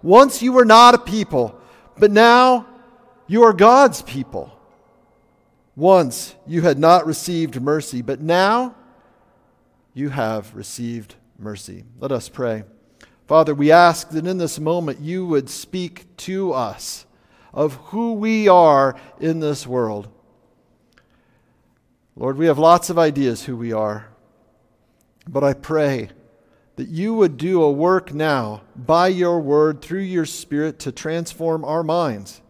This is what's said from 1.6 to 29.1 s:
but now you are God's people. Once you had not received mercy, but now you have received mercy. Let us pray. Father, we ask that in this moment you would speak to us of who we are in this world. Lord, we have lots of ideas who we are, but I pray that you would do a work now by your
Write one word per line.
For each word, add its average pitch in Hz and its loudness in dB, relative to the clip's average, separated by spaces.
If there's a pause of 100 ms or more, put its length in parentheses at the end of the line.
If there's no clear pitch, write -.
but 208 4
now 240 4 (640)
you 226 4
are 226 8
God's 233 4
people. 120 -12 (1160)
Once 165 0 (120)
you 160 -4
had 147 0
not 165 6
received 160 -6
mercy, 147 -4
but 131 -8
now 196 0 (1200)
you 139 -8
have 110 -6
received 117 -14 (220)
mercy. 98 -16 (160)
Let 135 -6
us 117 -8
pray. 113 -8 (640)
Father, 156 2
we 147 2
ask 170 4
that 156 -6
in 185 -6
this 170 -8
moment 156 -6
you 175 -8
would 147 -2
speak - -14
to 185 -6
us - -10 (480)
of 143 -4 (140)
who 233 -6
we 214 -2
are 147 4 (220)
in 160 -4
this 147 -6
world. 110 -6 (2000)
Lord, 135 -8
we 160 0
have 143 0
lots 170 2
of 170 -2
ideas 139 -2
who 127 -12
we 117 -10
are, 107 -6 (1160)
but 135 -6
I 139 0
pray 139 -4 (680)
that 131 -12
you 190 -6
would 180 2
do 170 0
a 147 2
work 175 -2
now 135 -4 (120)
by 160 0
your 175 -2